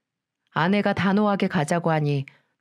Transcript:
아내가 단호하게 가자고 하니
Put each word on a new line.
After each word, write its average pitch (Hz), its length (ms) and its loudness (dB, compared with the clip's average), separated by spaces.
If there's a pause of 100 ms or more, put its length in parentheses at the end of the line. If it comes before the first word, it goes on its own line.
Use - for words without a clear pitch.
(520)
아내가 196 400 0
단호하게 196 560 0
가자고 170 420 0
하니 147 360 -2 (340)